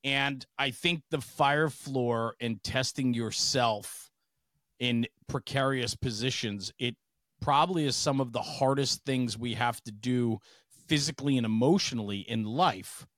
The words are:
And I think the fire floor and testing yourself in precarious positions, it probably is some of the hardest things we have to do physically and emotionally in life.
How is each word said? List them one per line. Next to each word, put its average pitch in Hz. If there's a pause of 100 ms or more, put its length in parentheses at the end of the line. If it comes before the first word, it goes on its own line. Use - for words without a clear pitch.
And 139 (100)
I 139
think 170
the 147
fire 147
floor 120
and 113
testing 131
yourself 117 (720)
in 120 (200)
precarious 135
positions, 110
it 120 (480)
probably 156
is 127
some 139
of 123
the -
hardest 135
things 127
we 117
have 120
to 113
do 113 (480)
physically 143
and 120
emotionally 113
in 110
life. 120 (140)